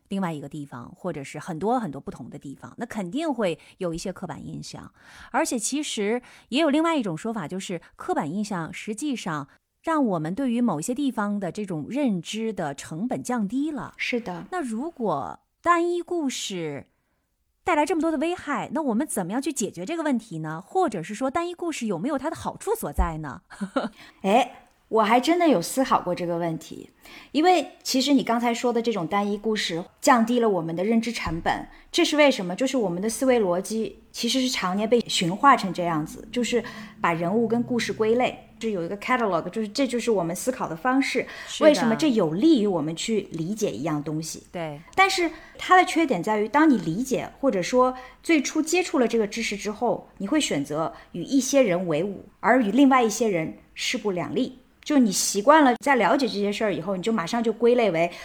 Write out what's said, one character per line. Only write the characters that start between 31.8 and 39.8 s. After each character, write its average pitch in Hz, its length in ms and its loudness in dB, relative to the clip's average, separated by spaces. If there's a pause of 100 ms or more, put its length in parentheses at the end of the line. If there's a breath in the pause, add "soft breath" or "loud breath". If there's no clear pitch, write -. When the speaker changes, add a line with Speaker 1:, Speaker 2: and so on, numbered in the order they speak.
Speaker 2:
这 339 120 4
是 302 120 0
为 294 120 8
什 254 160 2
么？ 180 120 -4
就 262 100 0
是 262 100 -2
我 214 120 2
们 170 120 -2
的 214 80 -2
思 226 180 -2
维 247 140 6
逻 180 200 2
辑 220 400 -6 (100)
其 - 180 -4
实 262 120 2
是 254 80 0
常 190 280 -2
年 214 120 0
被 240 140 6
驯 175 320 -2
化 240 220 6
成 190 160 -2
这 175 120 -4
样 160 200 0
子， - 280 -12
就 247 100 -2
是 226 220 0 (360 loud breath)
把 170 120 2
人 170 200 -2
物 226 140 2
跟 233 160 0
故 240 160 -2
事 214 140 -4
归 220 220 2
类， - 340 0 (120)
是 226 100 -2
有 180 140 -2
一 170 40 -6
个 202 100 -6
catalog， 208 520 0
就 220 100 -6
是 214 60 -2
这 208 180 0